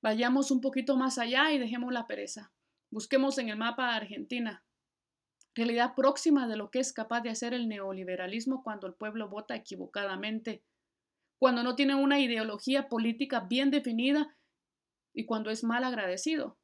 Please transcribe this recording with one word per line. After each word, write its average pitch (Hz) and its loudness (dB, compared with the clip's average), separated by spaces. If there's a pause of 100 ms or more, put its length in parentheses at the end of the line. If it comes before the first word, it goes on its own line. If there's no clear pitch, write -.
Vayamos 240 4
un 262 4
poquito 269 2
más 254 2
allá 262 2
y 285 4
dejemos 247 -4
la 233 -4
pereza. 208 -10 (380)
Busquemos 269 2
en 233 -2
el 214 -4
mapa 233 -2
a 226 0
Argentina, 214 -6 (880)
realidad 233 0
próxima 269 4
de 220 -2
lo 208 -8
que 254 0
es 262 -2
capaz 226 -4
de 226 -6
hacer 233 -4
el 240 -2
neoliberalismo 196 -4
cuando 202 -6
el 175 -10
pueblo 214 -6
vota 208 -8
equivocadamente, 202 -8 (760)
cuando 247 4
no 247 0
tiene 277 4
una 277 4
ideología 240 0
política 233 -2
bien 269 4
definida 277 2 (760)
y 226 -4
cuando 220 -2
es 220 -4
mal 240 0
agradecido. 247 -2